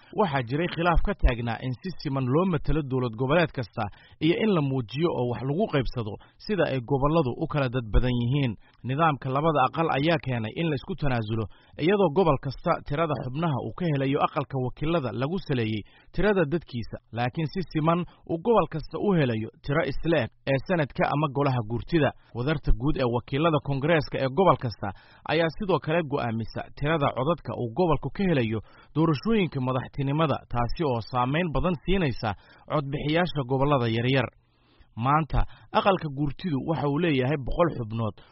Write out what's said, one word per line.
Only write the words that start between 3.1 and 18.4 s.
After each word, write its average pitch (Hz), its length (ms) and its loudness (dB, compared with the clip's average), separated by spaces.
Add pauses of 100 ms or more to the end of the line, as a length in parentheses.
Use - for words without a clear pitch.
goboleed 135 400 2
kasta 117 300 -6 (340)
iyo 160 200 2
in 220 140 2
la 175 100 4
muujiyo 135 500 0
oo 123 180 -2
wax 117 140 -4
lagu 147 260 -2
qaybsado 120 440 -2 (220)
sida 180 300 -2
ay 131 160 -2
gobolladu 139 500 2
u 156 160 -4
kala 139 220 -2
dad 120 160 -4
badan 117 260 4
yihiin. 120 460 0 (240)
Nidaamka 139 480 0
labada 147 340 2
aqal 160 280 0
ayaa 151 280 2
keenay 117 340 -4
in 165 160 -4
la 151 60 0
isku - 200 -6
tanaasulo, 113 500 -2 (300)
iyadoo 185 360 2
gobol 151 300 4
kasta 139 400 -4
tirada 151 340 -2
xubnaha 135 440 -4
uu 107 140 -6
ka - 120 -6
helayo 139 340 0
aqalka 151 400 -2
wakiilada 131 540 -2
lagu 143 260 -4
saleeyey 110 440 -2 (260)
tirada 190 360 2
dadkiisa, 135 520 -6 (120)
laakiin 123 380 -2
si 190 160 -6
siman 170 380 0 (220)
uu 165 180 -6